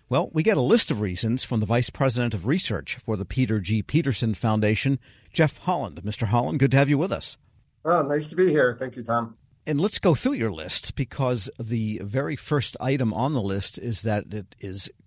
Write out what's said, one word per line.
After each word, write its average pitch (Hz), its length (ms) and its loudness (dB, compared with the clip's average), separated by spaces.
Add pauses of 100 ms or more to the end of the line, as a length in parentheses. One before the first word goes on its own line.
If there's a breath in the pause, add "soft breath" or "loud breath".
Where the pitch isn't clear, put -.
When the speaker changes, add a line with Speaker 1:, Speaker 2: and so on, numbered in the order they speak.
Speaker 1:
Well, 165 240 0
we 156 100 0
get 202 140 4
a 135 60 2
list 190 280 4
of 107 120 0
reasons 110 420 -2
from 113 160 0
the 104 60 0
Vice 117 240 2
President 123 420 0
of 92 140 -4
Research 117 500 -2
for 107 220 -4
the 95 80 -4
Peter 110 340 0
G. 101 220 0
Peterson 127 500 0
Foundation, 110 680 2 (320 soft breath)
Jeff - 280 0
Holland. 110 480 -4
Mister 107 180 -2
Holland, 120 340 2
good 131 120 4
to 131 80 6
have 139 100 6
you 147 80 4
with 165 160 0
us. - 240 -6 (480)
Speaker 2:
Oh, 165 160 4
nice 147 280 -2
to 170 60 -14
be 185 140 4
here. 131 320 4
Thank 127 160 -6
you, 123 60 -10
Tom. 117 340 -2 (300)
Speaker 1:
And 151 120 0
let's 190 200 0
go 175 160 6
through - 180 0
your 113 180 0
list, - 440 -6
because 127 560 -2 (100)
the 110 420 -2
very 135 320 -4
first - 460 -2
item 131 320 0
on 131 220 -2
the 120 80 0
list 98 340 -2
is 117 260 -6
that 107 300 -2
it 104 260 -10
is 95 320 -8 (160)